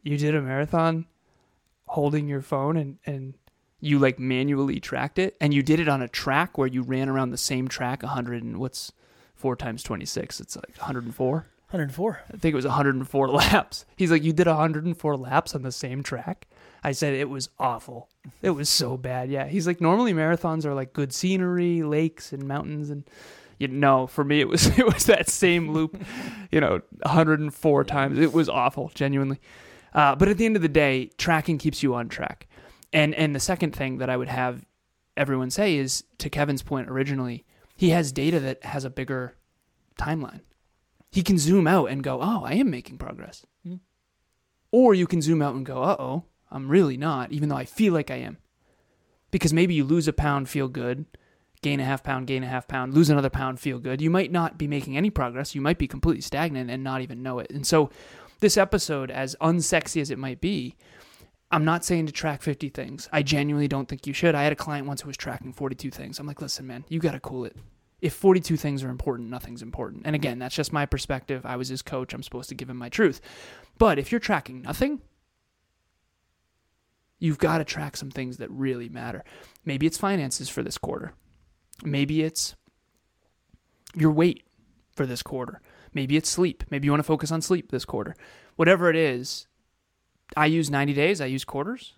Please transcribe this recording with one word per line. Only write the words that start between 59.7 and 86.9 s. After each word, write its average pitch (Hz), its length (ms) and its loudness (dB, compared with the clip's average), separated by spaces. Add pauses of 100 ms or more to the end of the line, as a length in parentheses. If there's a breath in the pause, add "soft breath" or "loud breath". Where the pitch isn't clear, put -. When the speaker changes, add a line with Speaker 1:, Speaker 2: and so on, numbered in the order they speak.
Speaker 1:
as 143 100 -4
it - 60 -6
might 131 240 -8
be, 160 340 -4 (760 soft breath)
I'm 156 140 2
not 170 180 2
saying 170 220 0
to 147 80 -8
track 147 280 -4
fifty 143 280 -4
things. - 420 -12
I 151 120 2
genuinely 147 440 0
don't 135 220 -4
think 135 180 -10
you 139 60 -8
should. 165 220 4
I 143 80 0
had 147 100 2
a - 20 -2
client 143 320 -8
once 139 140 -8
who 147 60 -14
was 135 100 -12
tracking 127 340 -10
forty-two 135 400 -8
things. - 280 -14
I'm 143 60 -12
like, 147 160 -12
"Listen, 139 240 -8
man, 131 220 -14
you 160 120 -4
gotta 156 200 -2
cool 127 240 -10
it." - 140 -12 (440)
If 135 120 -2
forty-two 185 440 2
things 139 260 -4
are 131 60 -8
important, 120 400 -6
nothing's 120 320 -14
important. 110 440 -12
And 151 100 -2
again, 127 240 -4
that's 127 160 -8
just 151 180 -4
my 143 140 -2
perspective. 131 580 -6
I 131 100 -6
was 127 120 -6
his 131 160 -8
coach. 127 300 -8
I'm 131 100 -10
supposed - 260 -12
to 131 60 -12
give 131 140 -14
him 127 80 -12
my 120 120 -12
truth. 180 320 2 (560 loud breath)
But 185 220 6
if - 120 -6
you're 233 80 0
tracking 131 440 -4
nothing, 262 380 -2 (2250)
you've 156 180 0
gotta 160 260 0
track 147 320 -8
some 139 140 -12
things 127 280 -10
that - 120 -12
really 123 400 -6
matter. 117 340 -12 (400 loud breath)
Maybe 139 220 -2
it's 160 140 0
finances 165 500 -2
for - 140 -6
this - 160 -8
quarter. - 340 -8 (720)
Maybe 147 400 0
it's - 320 -4 (1400)
your 156 160 4
weight 160 320 2 (520)
for 143 100 -2
this 127 160 -8
quarter. 127 400 -10 (320 soft breath)
Maybe 143 240 0
it's 156 120 0
sleep. - 420 0
Maybe 143 160 -4
you 143 40 4